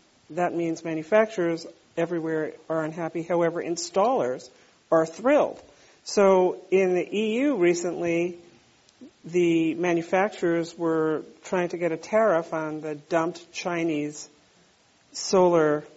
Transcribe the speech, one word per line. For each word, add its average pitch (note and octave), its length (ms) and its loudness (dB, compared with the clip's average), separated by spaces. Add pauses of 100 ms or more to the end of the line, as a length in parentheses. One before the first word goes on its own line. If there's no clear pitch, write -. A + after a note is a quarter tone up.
(280)
that F3 260 -4
means E3 300 -4
manufacturers E3+ 840 0 (300)
everywhere D#3+ 560 -4 (160)
are D#3+ 160 -2
unhappy. E3 380 -6
However, E3+ 400 0
installers F3 880 -2 (400)
are D#3+ 160 4
thrilled. B3 560 2 (420)
So F#3+ 540 4 (120)
in F#3 240 4
the F3 160 0
E G#3+ 280 -2
U C#4 180 0
recently, F3 800 0 (880)
the E3 520 2
manufacturers E3+ 1000 0
were D#3+ 460 0 (220)
trying F3 260 -2
to F3 80 -8
get E3+ 120 0
a D#3+ 60 -6
tariff F3+ 560 0
on D#3 300 -6
the D#3 140 -8
dumped E3 540 -4
Chinese D#3+ 800 -4 (840)
solar E3 680 2 (120)